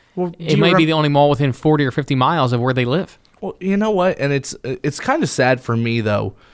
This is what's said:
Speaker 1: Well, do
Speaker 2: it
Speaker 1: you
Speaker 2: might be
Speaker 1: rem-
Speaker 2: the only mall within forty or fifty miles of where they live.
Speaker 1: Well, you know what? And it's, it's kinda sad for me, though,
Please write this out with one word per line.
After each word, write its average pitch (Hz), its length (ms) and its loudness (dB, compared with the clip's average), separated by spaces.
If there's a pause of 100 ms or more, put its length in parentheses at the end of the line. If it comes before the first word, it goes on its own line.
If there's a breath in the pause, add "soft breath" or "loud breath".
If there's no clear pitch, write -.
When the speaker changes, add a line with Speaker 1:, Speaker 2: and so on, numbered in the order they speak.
(160 soft breath)
Speaker 1:
Well, 180 120 -4
do 170 120 -12
Speaker 2:
it 160 120 -6
Speaker 1:
you - 60 4
Speaker 2:
might 165 200 4
be 165 60 4
Speaker 1:
rem- - 20 4
Speaker 2:
the 160 80 2
only 151 160 2
mall 143 220 4
within 135 200 0
forty 151 320 2
or 131 60 0
fifty 143 240 -4
miles 131 400 2
of 117 80 0
where 127 140 0
they 123 100 0
live. 156 320 -4 (220)
Speaker 1:
Well, - 200 -8
you 196 180 -2
know 214 120 0
what? 185 300 0
And 143 120 -2
it's, 139 320 -4
it's 135 360 -6
kinda 277 260 -2
sad 131 360 0
for 117 140 -4
me, 117 240 0
though, 104 360 -2 (180 soft breath)